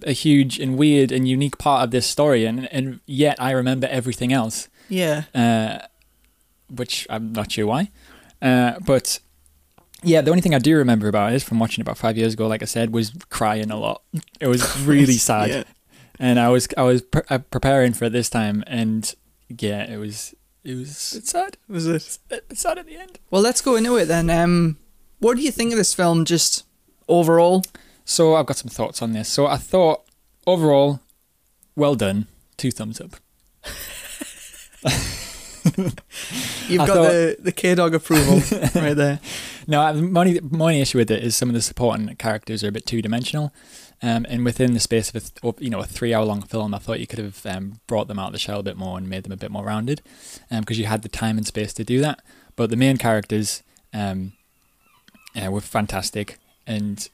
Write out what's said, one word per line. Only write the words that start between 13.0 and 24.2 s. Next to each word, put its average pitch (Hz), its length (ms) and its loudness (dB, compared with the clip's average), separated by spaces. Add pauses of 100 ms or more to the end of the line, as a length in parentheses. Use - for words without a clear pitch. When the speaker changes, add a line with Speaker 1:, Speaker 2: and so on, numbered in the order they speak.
Speaker 1:
crying 107 400 0
a 107 80 -6
lot. - 240 -6 (360)
It 151 80 -4
was 123 340 0
really 139 320 6
Speaker 2:
<laughs> 120 40 4
Speaker 1:
sad. 107 320 0
Speaker 2:
Yeah. 135 140 -4 (560)
Speaker 1:
And 123 200 4
I 120 100 4
was, 123 180 4 (100)
I 135 60 2
was 127 180 4
pre-, - 300 0
uh, 131 80 0
preparing 131 540 2
for 120 120 -4
it 113 60 -2
this 117 180 -2
time, 107 380 -2
and, 110 440 -2 (480)
yeah, 104 320 -4
it 110 60 -10
was, 107 380 -12 (280)
it 127 120 -10
was, 139 420 -10
it's - 140 -8
sad. 381 260 -6 (100)
Speaker 2:
Was 170 200 -6
it? 165 320 -4 (100)
Speaker 1:
It's - 320 -10
sad 339 160 -2
at 349 80 -16
the 320 120 -20
end. 370 200 -20 (140)
Speaker 2:
Well, 190 100 2
let's 240 200 2
go 254 140 2
into 233 220 2
it 185 80 2
then. 165 240 2